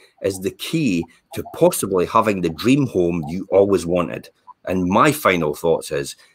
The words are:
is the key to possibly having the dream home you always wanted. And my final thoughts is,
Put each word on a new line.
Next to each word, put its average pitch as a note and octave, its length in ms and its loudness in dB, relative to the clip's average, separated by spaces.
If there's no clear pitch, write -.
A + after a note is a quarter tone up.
is F#2+ 200 -4
the F#2+ 100 -4
key A2 520 -2
to - 100 -8
possibly G2 500 2
having G#2+ 380 2
the E2 80 0
dream B2 360 2
home F2 420 0
you F2+ 220 -8
always F#2+ 360 4
wanted. E2+ 420 -4
And F#2 180 -2
my A#2 280 4
final E2+ 420 0
thoughts - 360 -2
is, C#2+ 240 -6